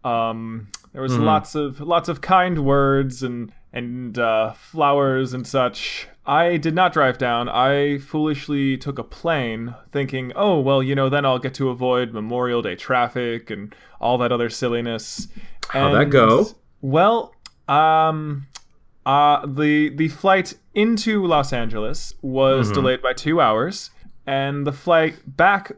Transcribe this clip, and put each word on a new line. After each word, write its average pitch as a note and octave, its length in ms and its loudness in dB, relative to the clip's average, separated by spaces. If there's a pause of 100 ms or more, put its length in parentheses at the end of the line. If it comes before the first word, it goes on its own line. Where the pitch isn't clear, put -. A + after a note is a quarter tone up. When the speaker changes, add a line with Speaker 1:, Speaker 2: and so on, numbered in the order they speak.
Speaker 1:
Um, A2+ 640 -4 (240)
there C3 100 -10
was C3 100 -2
Speaker 2:
Mm-hmm. A#2 120 2
Speaker 1:
lots D#3 300 2
of, C#3+ 260 -4
lots E3 280 0
of D#3 120 -4
kind F3+ 440 2
words C#3 580 2
and, A#2+ 300 -6 (200)
and, A#2+ 460 -8
uh, A2 360 2
flowers C#3 800 0
and B2+ 120 -8
such. - 640 -2 (180)
I E3 320 2
did D#3 160 -2
not F3+ 180 2
drive C3+ 240 2
down. A#2+ 320 -2
I C#3+ 500 0
foolishly C#3 760 -2
took C#3 220 -8
a A2+ 60 -8
plane, A#2+ 680 -6 (160)
thinking, C3 460 -6
"Oh, D3+ 240 2
well, C3+ 220 2
you C3+ 120 -2
know, C3+ 140 2
then C#3+ 160 0
I'll C3 140 2
get C3 160 -6
to C3+ 160 -2
avoid B2 420 -2
Memorial A#2+ 480 -4
Day G2+ 160 -4
traffic A#2+ 760 -4
and G2+ 240 -12 (260)
all A#2+ 180 2
that A#2+ 120 0
other A#2 200 0
silliness." A#2 800 -6 (420)
Speaker 2:
How'd C#3 240 2
that A#2+ 80 4
Speaker 1:
And, C#3+ 100 2
Speaker 2:
go? A#2 340 6 (360)
Speaker 1:
well, F3 520 2 (340)
um, D#3 800 2 (600)
uh, D3 400 4
the, D3+ 500 2
the D#3+ 120 0
flight F#3+ 460 0 (200)
into G#3+ 520 0
Los D3+ 260 2
Angeles A2+ 680 -2
was C3+ 440 2
Speaker 2:
Mm-hmm. G#2+ 80 -2
Speaker 1:
delayed B2+ 280 0
by B2+ 120 0
two D#3+ 260 0
hours, B2+ 500 0 (360)
and C#3 400 -2
the D3 60 -2
flight D#3+ 440 2 (200)
back F#3+ 420 2